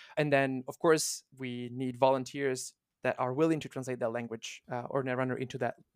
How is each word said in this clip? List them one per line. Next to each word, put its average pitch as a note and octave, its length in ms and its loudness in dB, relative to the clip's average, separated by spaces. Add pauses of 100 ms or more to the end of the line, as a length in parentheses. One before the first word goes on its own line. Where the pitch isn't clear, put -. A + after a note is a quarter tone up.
(180)
And D3+ 160 2
then, C3+ 340 2
of - 120 -12
course, - 440 4 (140)
we B2 340 -6
need B2+ 260 -4
volunteers C3 760 2 (300)
that B2+ 160 0
are B2+ 140 0
willing D#3 260 4
to - 100 -8
translate B2+ 300 -6
that A#2 120 0
language, A2+ 580 -8
uh, B2 200 -6
or C3+ 140 0
Netrunner B2+ 360 -2
into B2+ 200 -6
that, A#2+ 160 -2 (200)